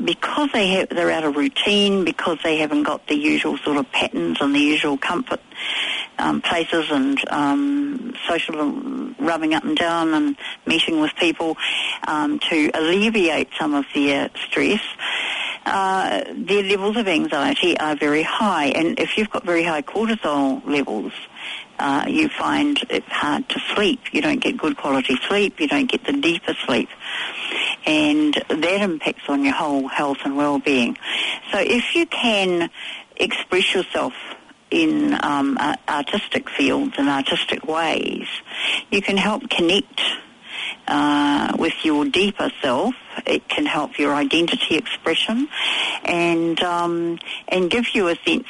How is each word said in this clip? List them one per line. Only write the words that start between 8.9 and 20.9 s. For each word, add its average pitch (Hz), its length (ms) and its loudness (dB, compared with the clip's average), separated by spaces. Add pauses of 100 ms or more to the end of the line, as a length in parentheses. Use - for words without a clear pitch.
rubbing 160 360 0
up 151 100 -2
and 151 120 0
down 165 380 2
and 147 220 2 (300)
meeting 165 340 2
with 151 160 0
people, 165 400 0 (520)
um, 151 300 0
to 151 360 2
alleviate 175 720 2 (100)
some 151 160 0
of 143 100 0 (100)
their 139 360 2 (180)
stress, 185 320 2 (840)
uh, 190 600 0 (100)
their 196 300 2
levels 202 320 0
of 233 100 0
anxiety 156 720 2
are 156 160 0
very 147 280 2
high. 170 440 0
And 160 320 0
if - 180 -2
you've 214 140 0
got - 140 -6
very 175 180 2
high 160 200 -2
cortisol 147 840 0
levels, 110 460 -2 (680)